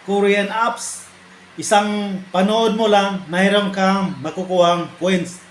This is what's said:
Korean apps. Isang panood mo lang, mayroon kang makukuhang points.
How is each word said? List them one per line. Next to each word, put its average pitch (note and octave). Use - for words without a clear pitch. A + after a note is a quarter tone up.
Korean G3+
apps. A#3
Isang G#3
panood G#3
mo A3
lang, G3
mayroon G3
kang F#3+
makukuhang F3
points. F3+